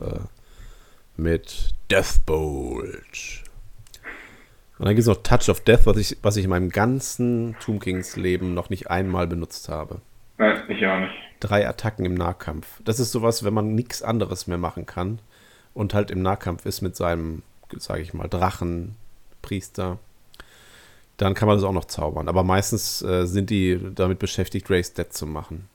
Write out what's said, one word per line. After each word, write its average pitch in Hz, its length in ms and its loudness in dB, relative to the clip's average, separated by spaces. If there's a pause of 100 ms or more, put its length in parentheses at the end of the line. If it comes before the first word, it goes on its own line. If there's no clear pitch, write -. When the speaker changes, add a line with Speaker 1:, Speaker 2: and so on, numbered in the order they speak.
Speaker 1:
äh, - 180 -6 (1000)
mit - 560 2 (180)
Deathbolt. 76 1500 2 (1400)
Und - 60 -2
dann 101 100 4
gibt's 117 120 6
noch 101 160 4
Touch - 260 6
of 92 120 2
Death, 113 240 10
was 104 120 8
ich, 101 240 -2
was 104 160 2
ich 98 60 2
in 92 80 0
meinem 90 180 2
ganzen 120 880 -2
Tomb 104 220 -4
Kings 92 340 -4
Leben 92 380 0
noch 87 160 -4
nicht 92 220 -6
einmal 90 360 0
benutzt 85 420 -8
habe. 78 320 -8 (360)
Speaker 2:
Nein, 107 300 2
ich 101 180 -2
auch 95 140 0
nicht. 92 140 -6 (260)
Speaker 1:
Drei 104 280 2
Attacken - 380 -4
im 90 80 0
Nahkampf. 87 720 -6
Das 113 140 0
ist 117 120 0
sowas, 113 320 0
wenn 101 100 0
man 107 200 0
nix - 300 -4
anderes 104 440 -2
mehr 87 120 -2
machen 87 260 -6
kann 101 340 -6 (540)
und 104 220 -4
halt 104 160 0
im 92 100 -2
Nahkampf 92 460 -2
ist - 140 -6
mit 92 140 -4
seinem, 82 460 -2 (340)
sag - 240 -8
ich 82 140 -10
mal, - 140 -8
Drachenpriester, 90 1700 -6 (1200)
dann 98 160 2
kann 107 140 2
man 104 100 8
das 98 60 2
auch 98 100 0
noch 87 120 -2
zaubern. 78 440 -4
Aber 90 140 4
meistens, 98 580 0
äh, 90 240 0
sind 95 240 0
die 92 300 2 (160)
damit 92 240 0
beschäftigt, - 500 -4
Raised 90 300 0
Dead - 120 -6
zu - 140 -8
machen. 78 500 -10